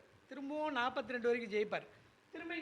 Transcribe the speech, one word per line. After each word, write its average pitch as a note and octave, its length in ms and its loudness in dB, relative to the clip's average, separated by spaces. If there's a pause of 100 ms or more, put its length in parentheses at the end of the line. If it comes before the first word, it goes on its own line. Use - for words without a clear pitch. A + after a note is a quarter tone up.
(300)
திரும்பவும் C#4+ 480 -2
நாற்பத்தி B3+ 360 0
ரெண்டு A#3+ 160 2
வரைக்கும் A#3 240 2
ஜெயிப்பார். G#3 320 2 (460)
திரும்ப E4+ 300 -6